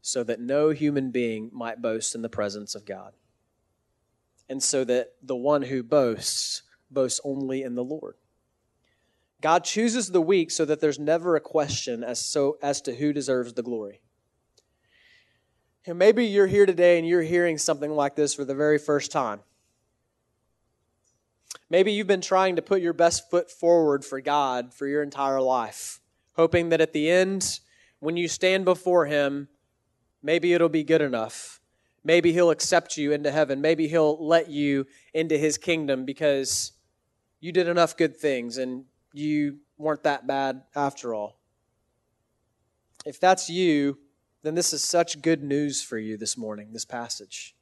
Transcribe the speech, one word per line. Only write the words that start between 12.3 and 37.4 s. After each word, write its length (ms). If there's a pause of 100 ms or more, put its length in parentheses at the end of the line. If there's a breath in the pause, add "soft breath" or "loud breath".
as 200
to 120
who 200
deserves 400
the 100
glory. 380 (1800 soft breath)
And 120
maybe 280
you're 200
here 200
today 340
and 80
you're 140
hearing 360
something 320
like 260
this 180
for 100
the 100
very 240
first 340
time. 280 (2250 loud breath)
Maybe 240
you've 120
been 160
trying 360
to 40
put 200
your 120
best 380
foot 180
forward 540
for 160
God 540
for 140
your 140
entire 400
life, 600 (320)
hoping 360
that 120
at 120
the 160
end, 520 (380 soft breath)
when 180
you 100
stand 380
before 400
him, 420 (720)
maybe 320
it'll 160
be 140
good 180
enough. 600 (420)
Maybe 300
he'll 180
accept 460
you 160
into 180
heaven. 300
Maybe 260
he'll 360
let 260
you 360 (280 soft breath)
into 240
his 200
kingdom 480
because 680 (680)
you 120